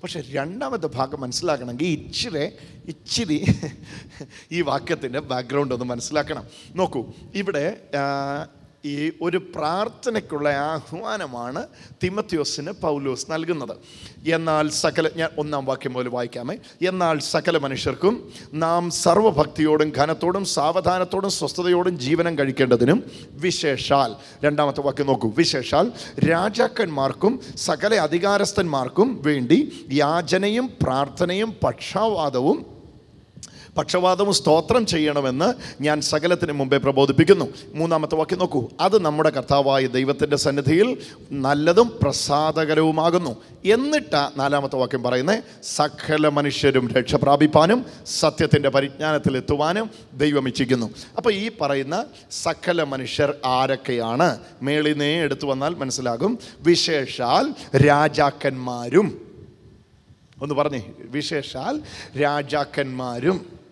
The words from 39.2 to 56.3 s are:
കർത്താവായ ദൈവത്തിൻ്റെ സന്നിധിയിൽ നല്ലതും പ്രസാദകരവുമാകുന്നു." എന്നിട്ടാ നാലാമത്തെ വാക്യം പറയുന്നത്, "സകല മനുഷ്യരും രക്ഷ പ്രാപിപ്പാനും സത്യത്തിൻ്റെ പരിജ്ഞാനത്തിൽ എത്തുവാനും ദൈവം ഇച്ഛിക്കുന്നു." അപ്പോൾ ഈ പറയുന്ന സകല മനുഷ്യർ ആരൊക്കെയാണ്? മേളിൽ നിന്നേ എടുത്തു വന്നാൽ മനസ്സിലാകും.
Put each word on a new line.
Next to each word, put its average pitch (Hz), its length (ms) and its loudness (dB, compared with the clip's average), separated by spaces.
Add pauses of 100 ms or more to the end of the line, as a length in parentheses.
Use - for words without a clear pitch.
കർത്താവായ 135 580 2
ദൈവത്തിൻ്റെ 135 480 0
സന്നിധിയിൽ 156 600 2 (340)
നല്ലതും 151 720 2
പ്രസാദകരവുമാകുന്നു." 156 1400 2 (240)
എന്നിട്ടാ 226 720 2
നാലാമത്തെ 139 380 0
വാക്യം 127 280 0
പറയുന്നത്, 131 400 0 (200)
"സകല 151 640 0
മനുഷ്യരും 143 600 2
രക്ഷ - 280 0
പ്രാപിപ്പാനും 151 720 4 (220)
സത്യത്തിൻ്റെ 151 640 2
പരിജ്ഞാനത്തിൽ 143 680 0
എത്തുവാനും 156 520 -2 (240)
ദൈവം 143 340 2
ഇച്ഛിക്കുന്നു." 120 420 0 (280)
അപ്പോൾ 226 160 0
ഈ 208 180 -4 (100)
പറയുന്ന 143 440 -2 (260)
സകല 170 520 -2
മനുഷ്യർ 139 500 -2 (120)
ആരൊക്കെയാണ്? 127 920 0 (220)
മേളിൽ 151 300 2
നിന്നേ 147 260 0
എടുത്തു 143 280 -2
വന്നാൽ 139 300 -2
മനസ്സിലാകും. 131 640 -4 (220)